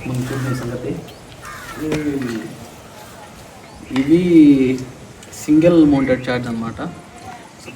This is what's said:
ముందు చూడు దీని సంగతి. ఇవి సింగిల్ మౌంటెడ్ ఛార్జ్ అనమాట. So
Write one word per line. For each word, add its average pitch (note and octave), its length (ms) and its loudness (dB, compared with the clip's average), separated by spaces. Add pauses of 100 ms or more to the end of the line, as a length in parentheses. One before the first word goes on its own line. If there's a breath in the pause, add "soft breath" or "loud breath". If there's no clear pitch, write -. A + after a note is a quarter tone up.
ముందు B2 220 -4
చూడు C3 160 -6
దీని B2+ 180 -4
సంగతి. A#2+ 280 -8 (3000)
ఇవి D#3 200 4 (1200)
సింగిల్ E3 360 4 (140)
మౌంటెడ్ B2+ 340 0
ఛార్జ్ B2 240 -4
అనమాట. A2+ 300 -8 (840)
So - 140 -18